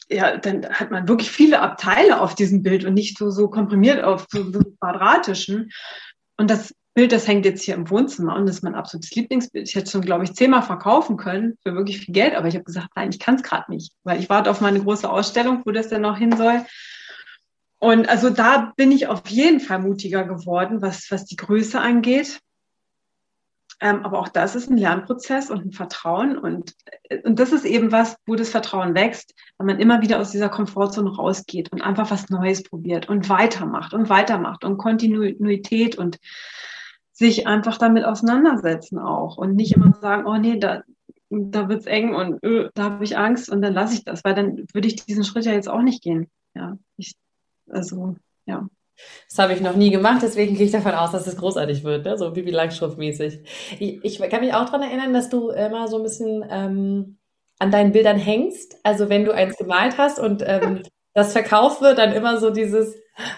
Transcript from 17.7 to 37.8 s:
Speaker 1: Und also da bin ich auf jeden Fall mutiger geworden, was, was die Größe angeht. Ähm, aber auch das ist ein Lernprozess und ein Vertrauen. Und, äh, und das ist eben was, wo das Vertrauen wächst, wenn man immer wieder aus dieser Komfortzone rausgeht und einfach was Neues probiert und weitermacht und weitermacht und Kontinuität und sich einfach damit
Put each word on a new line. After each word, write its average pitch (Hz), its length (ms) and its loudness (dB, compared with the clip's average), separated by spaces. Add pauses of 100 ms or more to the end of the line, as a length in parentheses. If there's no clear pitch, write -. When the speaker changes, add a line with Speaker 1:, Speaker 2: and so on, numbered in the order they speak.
Speaker 1:
Und 226 300 6
also 233 200 2
da 233 480 2
bin 269 140 6
ich 269 160 4
auf 196 200 -6
jeden 277 320 4
Fall 190 200 -4
mutiger 190 440 -4
geworden, 180 580 -4
was, 185 300 -6
was 190 140 -6
die 180 100 -16
Größe 214 460 -2
angeht. 240 580 0 (1400)
Ähm, 202 240 0
aber 190 140 -4
auch - 100 -6
das 196 260 -2
ist 247 140 -6
ein 254 80 4
Lernprozess 247 720 -2
und 185 140 -6
ein 190 80 -8
Vertrauen. 190 640 -4
Und, - 360 -8 (360)
äh, - 140 -6
und 220 160 2
das 254 120 2
ist 294 140 2
eben 226 260 2
was, 226 240 2 (100)
wo 220 100 -2
das 226 140 -2
Vertrauen 190 460 -2
wächst, 220 380 0 (240)
wenn 190 100 -2
man 196 120 0
immer 226 220 6
wieder 214 180 2
aus 202 120 -4
dieser 202 180 -2
Komfortzone 202 640 -2
rausgeht 190 580 -6
und - 100 -8
einfach 202 280 -2
was 196 200 -6
Neues 190 340 -2
probiert 170 460 -6
und 196 200 0
weitermacht 196 640 0
und 214 160 0
weitermacht 202 540 0
und 196 140 -2
Kontinuität 214 1200 0
und 175 220 -4 (920)
sich 226 360 2
einfach 214 300 0
damit 226 280 4